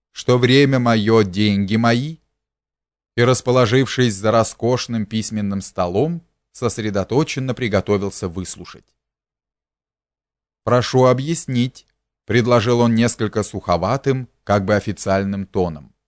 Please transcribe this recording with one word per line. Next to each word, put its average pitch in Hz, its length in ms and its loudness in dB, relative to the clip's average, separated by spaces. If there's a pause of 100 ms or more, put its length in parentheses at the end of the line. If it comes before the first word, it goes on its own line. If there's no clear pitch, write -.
(120)
что - 260 0
время 135 400 4
моё, 113 440 4
деньги 101 540 0
мои, 120 420 0 (960)
и, 120 60 2
расположившись 123 920 2
за 104 160 -2
роскошным 113 760 0
письменным 104 560 -4
столом, 107 640 -2 (260)
сосредоточенно 120 1040 -2
приготовился 101 720 -2
выслушать. - 680 -14 (1700)
"Прошу 123 420 2
объяснить", 131 800 -2 (380)
предложил 120 560 2
он 117 140 2
несколько 113 480 0
суховатым, 110 840 -2 (140)
как 101 220 0
бы 104 100 0
официальным 98 720 -2
тоном. 82 480 -6 (140)